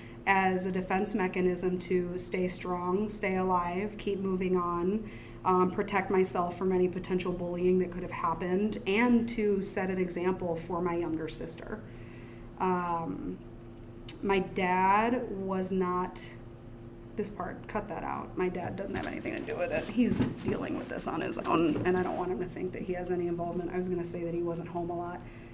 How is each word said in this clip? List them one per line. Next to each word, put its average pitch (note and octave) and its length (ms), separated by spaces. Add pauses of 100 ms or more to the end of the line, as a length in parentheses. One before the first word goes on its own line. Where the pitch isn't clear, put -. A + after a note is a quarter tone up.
(280)
as F#3+ 380
a F#3 80
defense F#3+ 420
mechanism F3+ 640
to F3+ 380
stay F3+ 320
strong, F3+ 580
stay F#3+ 300
alive, F#3 600
keep G3 220
moving F#3 380
on, F3 520 (360)
um, F#3 260
protect G3 400
myself F#3 460
from F#3+ 160
any F3+ 160
potential F3+ 420
bullying F3 480
that F3+ 120
could F3+ 120
have - 80
happened, F3+ 720
and A#3 440
to G3+ 340
set F#3+ 260
an F#3+ 80
example F3+ 560
for E3+ 280
my F3 140
younger D#3+ 340
sister. - 500 (800)
Um, F3+ 800 (840)
my G3 180
dad F#3+ 920
was F#3+ 400
not, F3+ 520 (920)
this G3+ 140
part, - 400
cut G3+ 180
that - 160
out. - 340
My F#3 120
dad F3+ 260
doesn't G3 200
have - 120
anything - 260
to - 80
do D3+ 140
with E3+ 160
it. D#3+ 140
He's A3 340
dealing - 580
with - 120
this - 180
on D#3+ 140
his - 160
own, E3 480
and F3+ 120
I F#3 60
don't F3+ 140
want F3+ 120
him F#3 100
to F3+ 60
think F3+ 280
that - 80
he F3+ 120
has F3 180
any F3 160
involvement. E3+ 460
I - 40
was F#3 100
gonna F3 160
say E3+ 220
that E3+ 80
he F3 100
wasn't E3 240
home F3 220
a F3 60
lot. F3 260 (320)